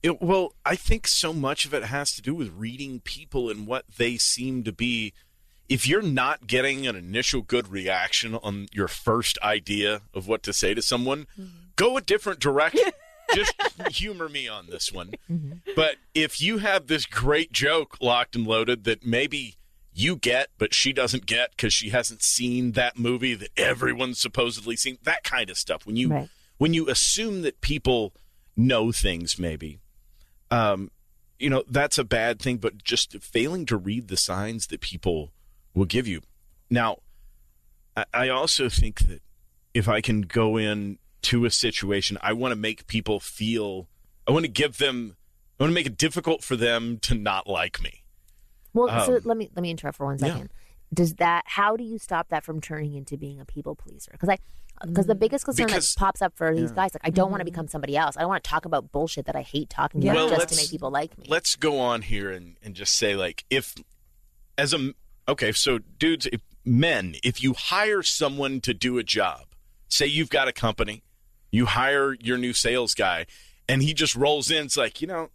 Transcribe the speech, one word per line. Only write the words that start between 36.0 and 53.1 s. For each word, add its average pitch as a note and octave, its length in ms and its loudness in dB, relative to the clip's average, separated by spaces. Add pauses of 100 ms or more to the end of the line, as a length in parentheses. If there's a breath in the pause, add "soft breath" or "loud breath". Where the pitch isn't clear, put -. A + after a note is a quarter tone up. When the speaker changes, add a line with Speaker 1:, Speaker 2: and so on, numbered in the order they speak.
Speaker 1:
you. E2 140 -6 (480)
Now, A#2 300 2 (960)
I, A2 80 -2 (100)
I B2+ 140 0
also C3 400 0
think - 320 2
that - 220 2 (520)
if A2 140 2
I A2 120 2
can G#2+ 220 0
go A2 340 2
in G#2 420 -2 (240)
to A#2+ 220 2
a A2+ 60 2
situation, G2+ 720 0
I G#2 100 -2
wanna A#2+ 240 -2
make G#2+ 300 -4
people G#2+ 340 -2
feel, G#2 680 -4 (380)
I A#2+ 60 4
wanna D#3+ 160 4
give C3+ 300 0
them, B2 380 -2 (420)
I C3+ 60 4
wanna E3 100 4
make E3+ 120 0
it A2+ 120 -6
difficult D#3+ 440 0
for C3 140 -2
them A#2 440 2
to - 140 2
not G2+ 320 0
like F2+ 360 -2
me. - 220 -8 (680)
Speaker 3:
Well, A#3+ 160 4 (160)
so B3+ 120 4
Speaker 1:
Um, A3+ 80 4
Speaker 3:
let A3+ 120 0
me, A3 180 -6
let F3 80 -4
me F3 80 -2
interrupt D#3 260 -6
for C#3 100 -4
one C#3+ 140 -2
Speaker 1:
yeah. D3 140 0
Speaker 3:
second. C3 160 -8 (420 soft breath)
Does E3 240 2
that, E3+ 300 2
how G#3 300 2
do A#3+ 80 -6
you A3+ 140 -8
stop E3 300 -4
that D#3 160 -2
from D#3+ 160 -6
turning D3+ 340 -6
into C#3 220 -10